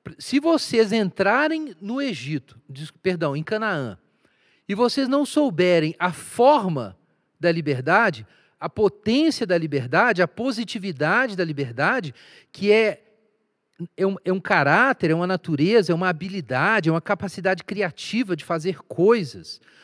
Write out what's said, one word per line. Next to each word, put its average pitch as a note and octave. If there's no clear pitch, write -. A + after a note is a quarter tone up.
se -
vocês C4
entrarem A3+
no A3
Egito, D3+
des-, C#3
perdão, E3
em D#3
Canaã, E3+
e G3
vocês A#3+
não C#4
souberem F3
a F3+
forma F#3
da E3+
liberdade, D3+
a D#3
potência A#3+
da F3+
liberdade, D#3+
a E3
positividade G3+
da F3+
liberdade, C#3+
que G3+
é G#3+
É F3+
um, G3
é F#3+
um F#3+
caráter, F3+
é D#3+
uma F3
natureza, F3
é E3+
uma F3+
habilidade, F3
é -
uma E3
capacidade F#3+
criativa G3
de D3
fazer E3
coisas. E3+